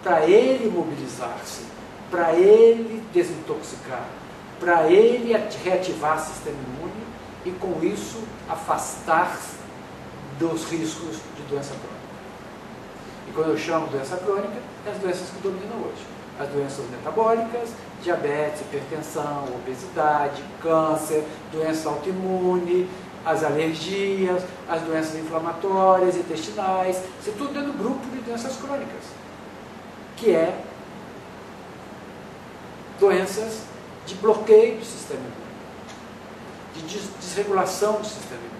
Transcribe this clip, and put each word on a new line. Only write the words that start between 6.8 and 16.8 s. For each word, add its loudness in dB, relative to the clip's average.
e, -2
com -2
isso, -2
afastar 0
dos 0
riscos -4
de -12
doença -4
crônica. -12
E -12
quando 2
eu 4
chamo 0
doença -4
crônica, -2
é -6
as -6
doenças -2
que -12
dominam -4
hoje. -8
As -4
doenças -4